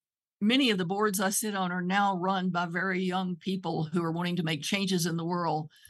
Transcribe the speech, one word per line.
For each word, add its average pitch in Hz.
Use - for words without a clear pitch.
many 240
of 196
the 185
boards 196
I 196
sit 214
on 185
are 180
now 196
run 185
by 175
very 180
young 185
people 170
who 175
are 165
wanting 175
to 180
make 160
changes 190
in 165
the 165
world. 165